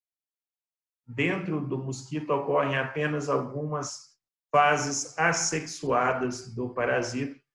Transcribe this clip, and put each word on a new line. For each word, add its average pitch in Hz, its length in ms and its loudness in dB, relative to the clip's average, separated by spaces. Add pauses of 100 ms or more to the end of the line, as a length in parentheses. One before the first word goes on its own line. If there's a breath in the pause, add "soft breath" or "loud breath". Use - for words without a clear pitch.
(1120)
dentro 156 480 0
do 135 160 -4
mosquito 135 540 -6
ocorrem 143 480 2
apenas 147 520 0
algumas 139 840 -4 (360)
fases 147 680 4
assexuadas 127 1400 0
do 123 160 -4
parasito, 123 720 -2 (140)